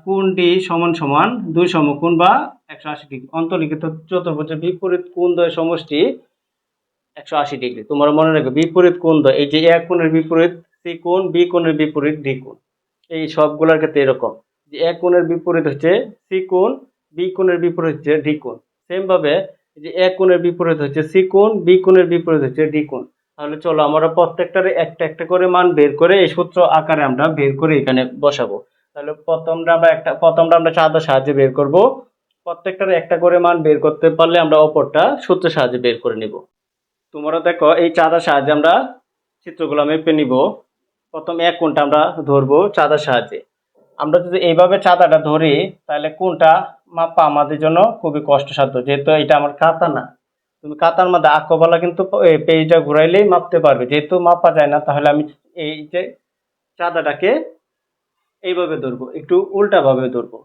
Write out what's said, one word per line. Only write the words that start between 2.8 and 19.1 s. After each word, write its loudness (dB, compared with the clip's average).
আশি -14
ডিগ্রি। -16
অন্তর্লিখিত -4
চতুর্ভুজের -6
বিপরীত -4
কোণ 0
দ্বয়ের 0
সমষ্টি -4
একশো -10
আশি -4
ডিগ্রি। -8
তোমরা 0
মনে 2
রাখবে 0
বিপরীত 2
কোণ 0
দ্বয়, 4
এই 0
যে 0
এ 6
কোণের 0
বিপরীত 0
সি -12
কোণ, -2
বি 2
কোণের 0
বিপরীত -2
ডি -6
কোণ, -20
এই -8
সবগুলোর 2
ক্ষেত্রে -2
এরকম -2
যে -14
এ -2
কোণের 2
বিপরীত -2
হচ্ছে -2
সি -6
কোণ, 2
বি -4
কোণের 0
বিপরীত -2
হচ্ছে -2
ডি -2
কোণ। -12
সেমভাবে -2